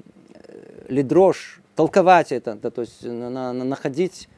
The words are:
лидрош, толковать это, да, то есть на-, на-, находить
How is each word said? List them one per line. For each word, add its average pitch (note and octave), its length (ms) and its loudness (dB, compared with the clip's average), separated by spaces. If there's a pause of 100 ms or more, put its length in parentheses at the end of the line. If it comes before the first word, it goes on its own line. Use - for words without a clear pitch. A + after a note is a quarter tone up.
(880)
лидрош, C#3+ 720 0 (140)
толковать E3+ 560 4
это, A#2 300 -6
да, A#2 80 -6
то A#2+ 120 -8
есть - 220 -12
на-, A#2+ 260 -10
на-, B2+ 240 -8
находить C3+ 840 -6